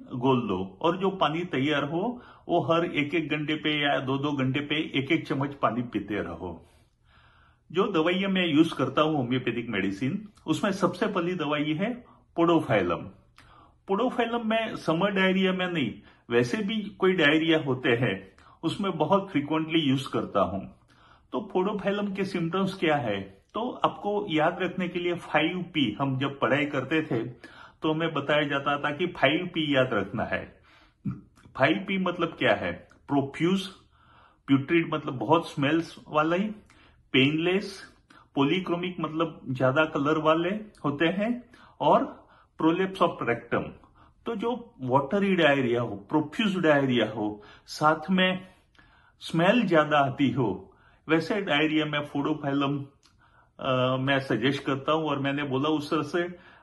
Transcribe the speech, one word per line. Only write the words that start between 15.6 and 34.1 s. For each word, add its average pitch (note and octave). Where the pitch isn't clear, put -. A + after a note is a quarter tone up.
नहीं, C3
वैसे A#2+
भी A3
कोई F#3+
डायरिया D#3+
होते C3
हैं A#2
उसमें E3+
बहुत F#3
फ्रीक्वेंटली D#3
यूज C3+
करता G2+
हूं। F#2
तो B2+
पोडोफाइलम G3+
के G3
सिम्टम्स F#3
क्या D#3
है? A2
तो B3
आपको G3+
याद D#3+
रखने F3+
के F3
लिए F3
फ़ाइव E3+
पी, C3+
हम C3+
जब C3+
पढ़ाई C#3
करते C#3+
थे C3
तो D#3
हमें D#3+
बताया D3
जाता C#3+
था D3
कि E3+
फ़ाइव E3
पी D3+
याद B2+
रखना F#2+
है। F2+
फ़ाइव E3
पी G3
मतलब E3+
क्या A#2+
है? F#2
प्रोफ्यूज, D#3+